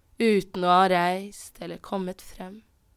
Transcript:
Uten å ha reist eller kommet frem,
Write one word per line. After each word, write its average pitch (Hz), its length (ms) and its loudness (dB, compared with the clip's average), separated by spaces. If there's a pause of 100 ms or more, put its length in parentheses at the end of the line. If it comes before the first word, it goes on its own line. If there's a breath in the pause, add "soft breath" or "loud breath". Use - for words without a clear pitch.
(200)
Uten 196 440 0
å 180 60 4
ha 180 180 6
reist 185 720 -2
eller 170 200 -14
kommet 190 420 -8
frem, 196 380 -16 (360)